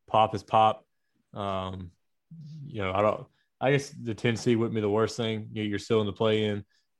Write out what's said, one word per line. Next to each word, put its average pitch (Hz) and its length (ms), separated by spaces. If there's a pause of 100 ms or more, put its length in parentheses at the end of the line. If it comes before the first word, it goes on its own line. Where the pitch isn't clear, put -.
Pop 110 300
is 95 80
Pop. 110 420 (460)
Um, 95 580 (760)
you 110 160
know, 95 120
I 98 100
don't, 107 240 (340)
I 131 120
guess 139 180
the 120 240
ten 117 220
seed 120 200
wouldn't 113 200
be 110 40
the 104 80
worst 107 280
thing. 110 360
You, 110 120
you're 101 160
still 110 200
in 104 60
the 98 60
play-in. 107 520 (360)